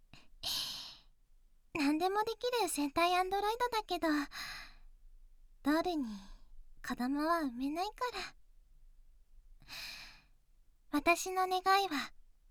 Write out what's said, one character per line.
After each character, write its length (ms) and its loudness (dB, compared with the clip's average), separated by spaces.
何 240 4
で 100 2
も 160 2
で 80 -4
き 300 0
る 60 2
戦 220 0
隊 240 4
ア 80 4
ン 80 0
ド 100 2
ロ 120 2
イ 60 -2
ド 100 2
だ 160 -2
け 160 -2
ど、 80 2
ド 160 4
ー 40 2
ル 120 0
に 100 -2
子 100 -4
供 300 0
は 160 4
産 100 -2
め 180 -4
な 120 -2
い 40 -2
か 60 -6
ら。 160 -14
私 380 4
の 160 2
願 140 2
い 40 -2
は 240 -4